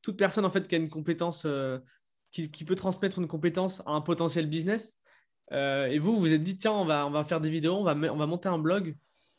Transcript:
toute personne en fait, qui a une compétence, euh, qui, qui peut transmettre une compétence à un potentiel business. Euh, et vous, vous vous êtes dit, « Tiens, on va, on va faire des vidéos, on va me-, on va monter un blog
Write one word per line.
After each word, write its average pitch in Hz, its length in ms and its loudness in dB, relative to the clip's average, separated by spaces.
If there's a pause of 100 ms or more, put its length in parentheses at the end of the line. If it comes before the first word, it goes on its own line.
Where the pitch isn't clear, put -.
toute 202 160 -6
personne 202 260 4
en 185 60 4
fait, 190 160 0
qui - 80 -2
a 170 40 4
une 160 120 -2
compétence, 165 560 -4
euh, 135 320 -2 (540)
qui, 156 180 -6
qui - 140 -14
peut 170 100 0
transmettre 185 460 -2
une 170 80 -2
compétence 175 580 -2
à 147 60 -2
un 151 80 2
potentiel 165 480 0
business. 175 500 -2 (540)
Euh, 139 340 0
et 139 140 2
vous, 190 140 2
vous 220 60 4
vous 160 120 6
êtes 156 100 6
dit, « 190 160 -4
Tiens, 220 140 2
on 208 120 2
va, 147 220 2
on 147 40 -2
va 151 140 0
faire 160 160 0
des 156 80 0
vidéos, 160 280 0
on 208 80 0
va 160 100 4
me-, 147 160 0
on 120 60 -2
va 151 100 0
monter 175 220 -2
un 175 100 0
blog 165 380 0 (420)